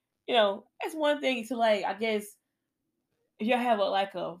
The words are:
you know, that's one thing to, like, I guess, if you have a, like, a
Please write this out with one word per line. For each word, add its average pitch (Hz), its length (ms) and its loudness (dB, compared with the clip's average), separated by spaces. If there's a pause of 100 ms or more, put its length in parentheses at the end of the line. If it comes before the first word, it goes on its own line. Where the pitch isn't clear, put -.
(260)
you - 80 -2
know, 208 300 2 (180)
that's 339 120 -6
one 294 260 0
thing 254 280 -2
to, 254 80 -4
like, 214 280 2
I 190 100 -4
guess, 214 420 -4 (1040)
if 214 80 -4
you 247 100 4
have 240 220 2
a, 196 60 2
like, 196 300 0
a 170 260 -6